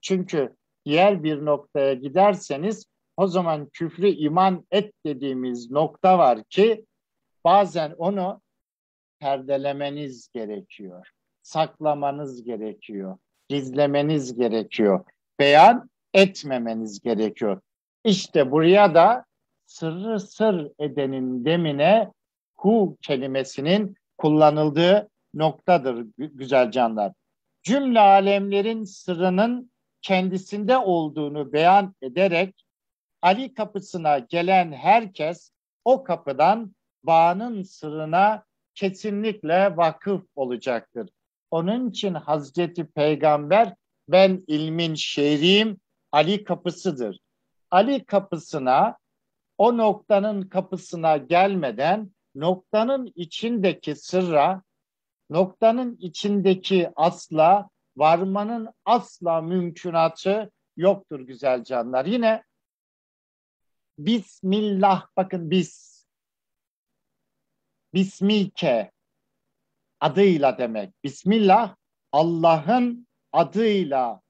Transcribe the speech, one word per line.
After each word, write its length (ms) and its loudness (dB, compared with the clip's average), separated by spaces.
Çünkü 540 -4
diğer 380 2
bir 220 -4
noktaya 480 -2
giderseniz 920 -2
o 100 0
zaman 420 -4
küfrü 400 -4
iman 600 0
et 220 -2
dediğimiz 640 -8
nokta 460 2
var 260 2
ki 420 0
bazen 480 2
onu 500 -6
perdelemeniz 1120 -6
gerekiyor. 760 -14
Saklamanız 1000 -6
gerekiyor. 760 -10
Gizlemeniz 880 -2
gerekiyor. 720 0
Beyan 500 6
etmemeniz 840 0
gerekiyor. 640 -2
İşte 480 0
buraya 440 6
da 300 4
sırrı 540 -6
sır 600 -2
edenin 680 -4
demine 680 2
hu 440 0
kelimesinin 960 -2
kullanıldığı 920 2
noktadır 640 0
gü-, 420 -12
güzel 340 0
canlar. 420 -2
Cümle 360 0
alemlerin 840 4
sırrının 880 -2
kendisinde 760 -2
olduğunu 760 -4
beyan 480 2
ederek 640 -2
Ali 320 0
kapısına 680 -4
gelen 520 0
herkes 800 -2
o 180 2
kapıdan 720 0
bağının 600 2
sırrına 800 -2
kesinlikle 1040 -2
vakıf 480 -2
olacaktır. 760 -6
Onun 380 -4
için 240 -6
Hazreti 720 -6
Peygamber, 880 0
"Ben 400 4
ilmin 480 -4
şehriyim, 840 0
Ali 320 0
kapısıdır." 760 -6
Ali 340 2
kapısına, 920 -2
o 200 2
noktanın 640 0
kapısına 760 -4
gelmeden 920 0
noktanın 800 -2
içindeki 800 -4
sırra, 640 0
noktanın 720 0
içindeki 960 0
asla 760 2
varmanın 720 0
asla 560 -2
mümkünatı 1120 -4
yoktur 420 -2
güzel 440 -4
canlar. 420 -4
Yine, 380 -2
"Bismillah," 1080 -2
bakın 340 -4
biz, 480 -4
Bismike, 1000 -2
adıyla 580 2
demek. 460 -8
Bismillah, 720 2
Allah'ın 960 0
adıyla. 1000 0